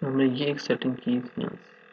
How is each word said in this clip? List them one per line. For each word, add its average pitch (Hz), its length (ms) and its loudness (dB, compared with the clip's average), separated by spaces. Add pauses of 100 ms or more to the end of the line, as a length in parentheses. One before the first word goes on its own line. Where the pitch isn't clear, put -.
हमने 135 260 4
ये 127 180 2
एक 143 140 0
setting 127 360 -2
की 123 240 0
थी - 220 -8
यहाँ - 140 -6
से, - 140 -20 (240)